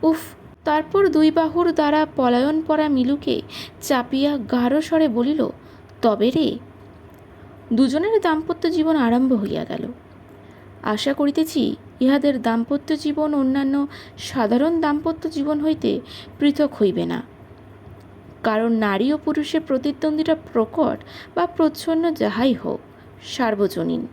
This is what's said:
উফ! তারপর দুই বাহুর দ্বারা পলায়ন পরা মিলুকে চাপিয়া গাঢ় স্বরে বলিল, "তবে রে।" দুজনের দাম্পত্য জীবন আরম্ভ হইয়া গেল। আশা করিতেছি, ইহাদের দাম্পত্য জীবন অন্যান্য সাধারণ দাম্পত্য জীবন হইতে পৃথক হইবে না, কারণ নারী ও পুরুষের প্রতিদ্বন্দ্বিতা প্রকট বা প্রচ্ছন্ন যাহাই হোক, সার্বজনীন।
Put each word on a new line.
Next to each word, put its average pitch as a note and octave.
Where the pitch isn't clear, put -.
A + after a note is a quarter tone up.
উফ! D#4+
তারপর D#4
দুই D#4
বাহুর E4
দ্বারা D4+
পলায়ন C4
পরা D#4
মিলুকে C4+
চাপিয়া C4+
গাঢ় B3
স্বরে D#4
বলিল, B3
"তবে G#3+
রে।" C4
দুজনের D#4
দাম্পত্য E4
জীবন D#4+
আরম্ভ B3+
হইয়া G3+
গেল। -
আশা G#3+
করিতেছি, C#4+
ইহাদের C4+
দাম্পত্য A#3+
জীবন D4+
অন্যান্য C#4
সাধারণ C4+
দাম্পত্য D#4+
জীবন D4+
হইতে D4
পৃথক C#4+
হইবে F3+
না, -
কারণ A3+
নারী A3
ও D4+
পুরুষের D4+
প্রতিদ্বন্দ্বিতা D4+
প্রকট A#3
বা F4
প্রচ্ছন্ন E4
যাহাই A3+
হোক, -
সার্বজনীন। F#3+